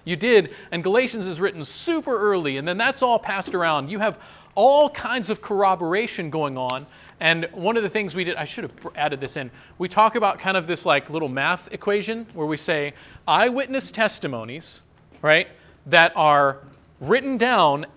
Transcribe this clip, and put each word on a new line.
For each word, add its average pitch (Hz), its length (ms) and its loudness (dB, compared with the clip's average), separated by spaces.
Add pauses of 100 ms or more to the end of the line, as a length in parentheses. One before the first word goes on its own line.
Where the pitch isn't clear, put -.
you 175 100 -4
did." 202 400 4 (160)
And 175 100 -4
Galatians 220 460 0
is 170 140 -8
written 170 240 -4
super 294 520 -4
early, 180 400 0
and 147 100 -8
then 180 100 -2
that's 262 260 -2
all 240 160 2
passed 196 340 -6
around. 156 360 0
You 202 100 -8
have 208 180 -2 (380)
all 277 340 6
kinds 240 400 -6
of 220 120 -4
corroboration 190 880 -2
going 143 280 -4
on. 127 300 -4 (320)
And 165 320 0
one 196 260 -2
of 220 60 0
the 196 60 -4
things 196 260 -4
we 185 80 -2
did, 165 120 -4
I 156 100 -6
should - 180 -10
have 135 100 -10 (220)
added 147 260 -2
this - 160 -10
in. 131 140 -10 (260)
We 185 100 -4
talk 220 280 2
about - 240 0
kind 190 180 -2
of 170 80 -2
this, 165 220 -4
like, 143 240 2
little 156 180 -4
math 143 420 -4
equation 214 640 -4
where 156 140 -6
we 156 100 -4
say 147 360 -4 (340)
eyewitness 247 640 0
testimonies, 143 880 -6 (400)
right, 156 260 4 (380)
that 165 300 6
are 143 420 4 (420)
written 254 380 0
down, 175 480 4 (120)